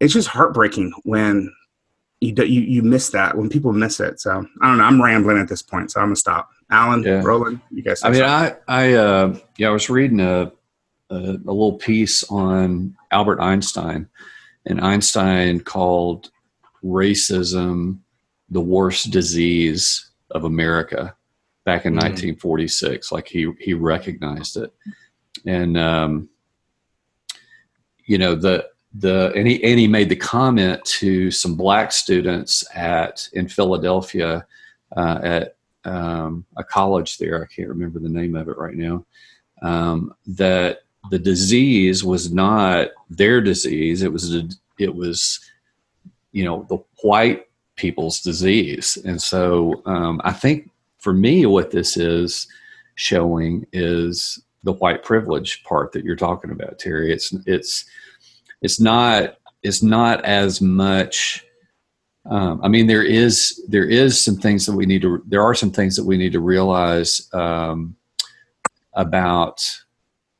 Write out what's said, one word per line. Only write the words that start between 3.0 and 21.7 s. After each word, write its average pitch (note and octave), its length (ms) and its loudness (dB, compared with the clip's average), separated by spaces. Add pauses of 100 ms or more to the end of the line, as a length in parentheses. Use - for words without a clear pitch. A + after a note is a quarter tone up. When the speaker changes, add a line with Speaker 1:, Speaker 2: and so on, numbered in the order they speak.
Speaker 1:
that, F#2+ 260 -2
when G#2+ 120 -2
people C3+ 240 0
miss G#2+ 280 -2
it. - 200 -6
So F#2+ 240 -4 (160)
I C3 80 4
don't B2 100 4
know, G#2+ 60 6
I'm B2+ 160 8
rambling G#2+ 380 4
at G2 100 0
this - 140 -8
point, F2+ 300 -8
so G2+ 80 -2
I'm G2+ 80 0
gonna G2 80 -2
stop. - 340 -4 (180)
Alan, A#2 360 4
Speaker 2:
Yeah. F#2+ 200 2
Speaker 1:
Roland, A#2 360 0 (100)
you - 120 -10
guys G2+ 180 -4
say A2+ 80 2
Speaker 2:
I - 20 4
mean, B2+ 100 4
Speaker 1:
something. D3 460 2
Speaker 2:
I, B2+ 160 0
I, B2+ 120 4
uh, F#2+ 440 4 (180)
yeah, G#2+ 120 0
I - 20 2
was G#2+ 180 -2
reading B2+ 320 2
a, F2+ 320 0 (560)
a, F#3+ 60 -12
a F#2+ 380 -8
little G2+ 220 0
piece A2 500 -2
on F#2 720 -2 (160)
Albert G2+ 280 2
Einstein, F2 680 -2 (560)
and F2+ 160 -4
Einstein F#2 800 2
called F2 720 -2 (500)
racism F#2 1160 -2 (500)
the F2+ 100 -2
worst F#2 520 0
disease E2+ 1000 0 (220)
of D#2+ 100 -6
America E2 720 -2 (500)
back F2 220 -2